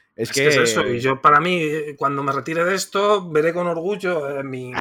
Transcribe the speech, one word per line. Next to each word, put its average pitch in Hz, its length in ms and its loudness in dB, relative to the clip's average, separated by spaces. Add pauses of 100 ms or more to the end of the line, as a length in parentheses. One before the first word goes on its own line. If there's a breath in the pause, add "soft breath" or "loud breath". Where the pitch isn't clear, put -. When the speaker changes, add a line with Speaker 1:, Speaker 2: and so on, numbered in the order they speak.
(160)
Speaker 1:
es 113 140 -4
Speaker 2:
Es - 60 -12
que... 139 120 2
es 151 100 4
eso. 123 260 2
Speaker 1:
que 123 140 -2
Speaker 2:
Y - 20 -2
yo, 131 220 0
para 147 180 6
mí, 180 220 0
eh, 151 360 -4
cuando 139 260 -2
me 139 80 -2
retire 160 320 -2
de 185 120 0
esto, 196 540 0
veré 156 240 2
con 175 140 -2
orgullo, 165 720 -4
eh, 139 40 -6
mi, 131 240 -10
mi 123 140 -14